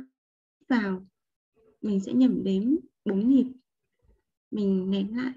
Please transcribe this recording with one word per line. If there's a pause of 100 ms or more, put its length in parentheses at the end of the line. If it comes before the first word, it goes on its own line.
(680)
vào (760)
mình
sẽ
nhẩm
đếm (420)
bốn
nhịp, (1040)
mình
nén
lại